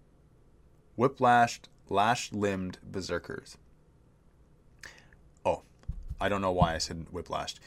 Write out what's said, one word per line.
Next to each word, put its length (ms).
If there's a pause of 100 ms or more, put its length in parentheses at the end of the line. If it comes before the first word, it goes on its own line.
(960)
Whiplashed, 720 (180)
lash-limbed 920
berserkers. 720 (1900)
Oh, 160 (580)
I 80
don't 140
know 100
why 220
I 40
said 320
whiplashed. 560